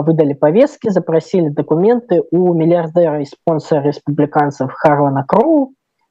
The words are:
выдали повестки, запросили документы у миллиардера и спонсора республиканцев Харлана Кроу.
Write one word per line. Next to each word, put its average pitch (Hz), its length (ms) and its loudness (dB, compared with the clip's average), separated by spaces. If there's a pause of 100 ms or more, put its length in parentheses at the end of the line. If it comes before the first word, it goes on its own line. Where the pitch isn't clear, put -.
выдали 151 320 0
повестки, 202 560 0
запросили 170 600 -2
документы 170 840 0
у 180 220 2
миллиардера 165 680 0
и 139 40 -6
спонсора 151 580 -4
республиканцев 147 920 -2
Харлана 143 500 0
Кроу. 269 500 0 (380)